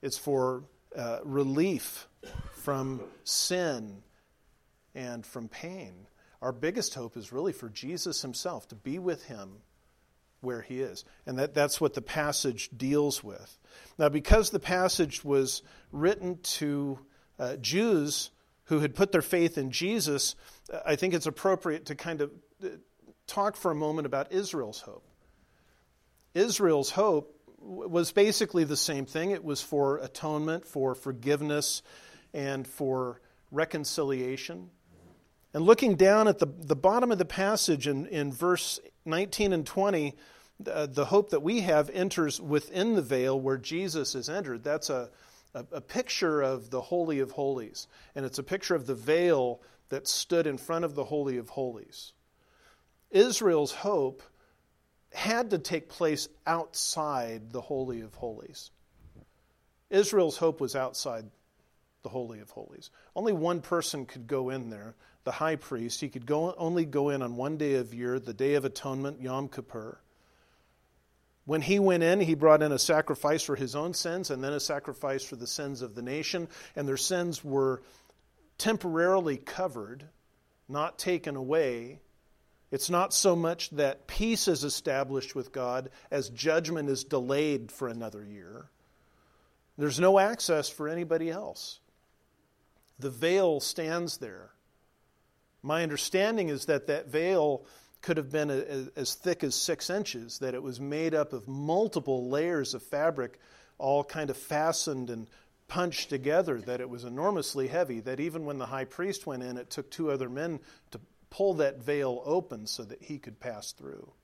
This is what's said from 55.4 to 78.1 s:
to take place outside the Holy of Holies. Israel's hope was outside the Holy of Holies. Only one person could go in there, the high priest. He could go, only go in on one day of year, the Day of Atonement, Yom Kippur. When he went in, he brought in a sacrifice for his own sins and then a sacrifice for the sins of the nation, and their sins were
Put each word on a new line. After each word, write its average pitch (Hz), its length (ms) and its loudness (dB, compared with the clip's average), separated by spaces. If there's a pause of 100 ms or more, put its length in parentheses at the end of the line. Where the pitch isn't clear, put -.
to 190 80 2
take 156 300 -4
place 156 400 0 (180)
outside 139 1040 -4
the 120 120 -8
Holy 127 400 -6
of 107 120 -16
Holies. - 560 -12 (1160)
Israel's 196 480 4
hope 160 240 2
was 131 140 -2
outside 127 500 -4 (800)
the - 60 -10
Holy 117 320 -8
of 104 100 -20
Holies. - 400 -18 (240)
Only 214 180 0
one 170 280 0
person 156 440 -2
could 120 220 -16
go 131 240 -2
in 127 180 -6
there, 107 280 -14 (260)
the - 80 -4
high 156 260 -2
priest. 120 440 -6
He 147 80 -4
could 123 180 -10
go, 156 320 0
only 170 260 2
go 143 260 2
in 139 120 0
on 120 140 -4
one 139 200 -2
day 147 180 2
of 117 200 0
year, 123 240 -2
the 117 160 -6
Day 135 200 4
of 139 100 4
Atonement, 135 580 -6
Yom 131 260 -6
Kippur. 117 500 -12 (1500)
When 156 160 0
he 196 160 4
went 185 240 6
in, 175 180 6
he 170 140 4
brought 151 280 10
in 147 100 2
a 131 60 2
sacrifice 156 640 2
for 147 120 -2
his 131 220 -4
own 160 180 -4
sins 175 360 -4
and 131 120 -4
then 139 120 -2
a 143 60 -2
sacrifice 139 640 -4
for - 120 -12
the 117 100 -10
sins 139 360 -6
of 113 120 -10
the 120 80 -8
nation, 156 460 -4 (260)
and 143 140 -4
their 135 80 0
sins 175 480 -2
were 135 380 2 (760)